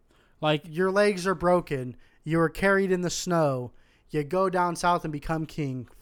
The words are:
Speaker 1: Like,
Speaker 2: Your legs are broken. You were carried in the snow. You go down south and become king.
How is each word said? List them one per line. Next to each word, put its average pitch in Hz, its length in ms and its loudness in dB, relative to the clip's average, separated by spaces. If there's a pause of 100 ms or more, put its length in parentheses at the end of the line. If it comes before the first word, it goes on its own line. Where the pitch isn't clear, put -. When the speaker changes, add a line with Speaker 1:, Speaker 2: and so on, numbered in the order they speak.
(420)
Speaker 1:
Like, 151 280 0
Speaker 2:
Your 180 220 0
legs 202 340 2
are 190 100 2
broken. 151 600 0 (280)
You 156 140 0
were 165 120 4
carried 196 420 2
in 180 100 2
the 175 80 -2
snow. 143 600 0 (380)
You 151 140 -2
go 185 260 0
down 175 260 0
south 175 300 0
and 160 60 -6
become 160 340 -4
king. 131 420 -6 (140)